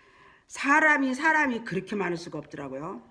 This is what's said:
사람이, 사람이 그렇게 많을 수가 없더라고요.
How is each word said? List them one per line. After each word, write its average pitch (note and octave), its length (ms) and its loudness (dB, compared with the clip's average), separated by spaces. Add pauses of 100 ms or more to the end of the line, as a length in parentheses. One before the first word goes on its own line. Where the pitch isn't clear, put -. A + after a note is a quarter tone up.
(460)
사람이, C#4+ 680 4
사람이 D4 500 2
그렇게 F#3+ 320 -4
많을 F3 200 -2
수가 D#3+ 220 -10
없더라고요. D3+ 720 -10